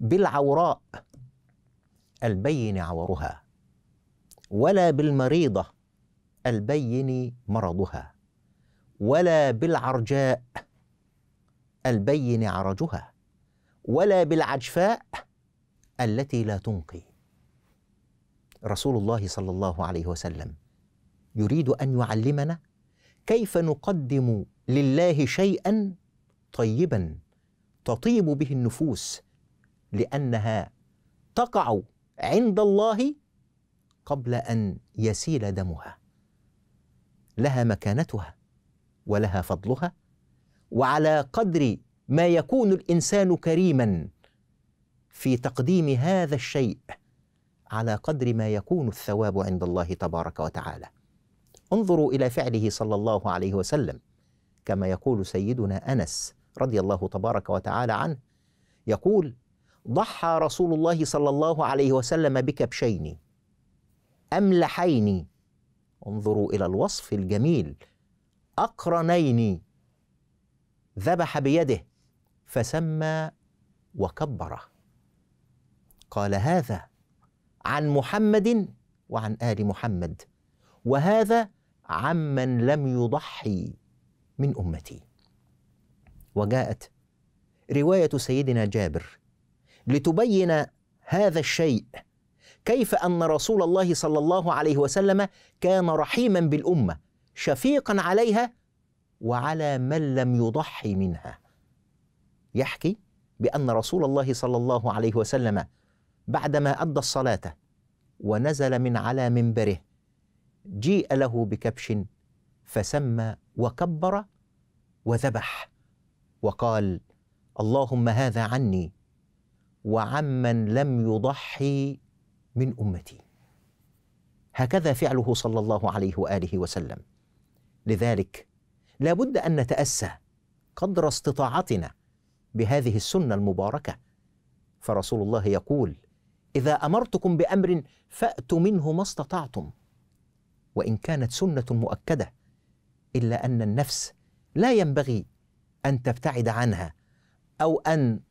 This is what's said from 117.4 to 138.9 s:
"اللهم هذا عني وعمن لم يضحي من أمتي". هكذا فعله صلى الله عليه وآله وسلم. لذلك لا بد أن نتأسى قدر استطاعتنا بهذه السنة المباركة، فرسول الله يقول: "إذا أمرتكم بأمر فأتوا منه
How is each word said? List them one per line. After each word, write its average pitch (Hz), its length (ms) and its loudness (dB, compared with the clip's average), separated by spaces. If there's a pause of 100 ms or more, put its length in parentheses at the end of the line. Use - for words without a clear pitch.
"اللهم 120 480 2
هذا 117 340 0
عني 107 500 -2 (920)
وعمن 117 920 0
لم 123 400 0
يضحي 139 880 -4 (560)
من 123 240 0
أمتي". 95 400 -6 (1300)
هكذا 151 380 2
فعله 127 420 0
صلى 113 240 -2
الله 107 320 0
عليه 98 280 0
وآله 92 400 -2
وسلم. 87 400 -6 (880)
لذلك 107 640 -2 (520)
لا 151 120 2
بد 254 240 0
أن 165 200 0
نتأسى 139 540 -2 (640)
قدر 185 320 0
استطاعتنا 131 800 -2 (640)
بهذه 117 420 2
السنة 131 380 0
المباركة، 101 640 -2 (800)
فرسول 104 420 -2
الله 104 240 -2
يقول: 101 500 0 (600)
"إذا 139 160 2
أمرتكم 175 640 0
بأمر 180 460 2 (260)
فأتوا - 520 -2
منه 170 320 2